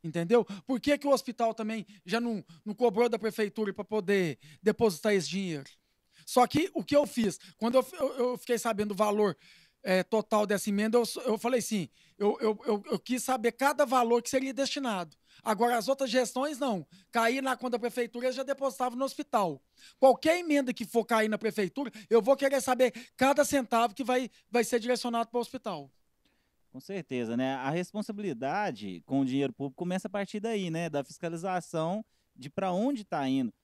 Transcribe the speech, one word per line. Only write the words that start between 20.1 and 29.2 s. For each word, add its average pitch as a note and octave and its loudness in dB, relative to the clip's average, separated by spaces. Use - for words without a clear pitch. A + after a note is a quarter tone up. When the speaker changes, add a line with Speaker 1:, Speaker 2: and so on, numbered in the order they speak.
Speaker 1:
emenda C#4+ 2
que A3 -6
for A3+ 0
cair A3 2
na G#3+ 0
prefeitura, G#3+ -4
eu A3+ 6
vou C4 6
querer C4+ 0
saber B3 2
cada C#4 4
centavo A#3 0
que - -8
vai, B3+ 0
vai A#3 2
ser A#3+ 0
direcionado A#3 -2
pro A#3+ -2
hospital. F#3 -8
Speaker 2:
Com C3 -16
certeza, B2+ -4
né? C3 -2
A C3 -4
responsabilidade E3 -6
com C3+ 0
o C3+ 2